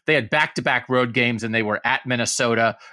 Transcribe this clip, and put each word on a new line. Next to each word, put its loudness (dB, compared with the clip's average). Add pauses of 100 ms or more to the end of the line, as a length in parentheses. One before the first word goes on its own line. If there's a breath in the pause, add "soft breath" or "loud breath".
they 2
had 0
back-to-back 0
road 2
games 0
and -4
they 0
were -2
at -2
Minnesota 0 (140 loud breath)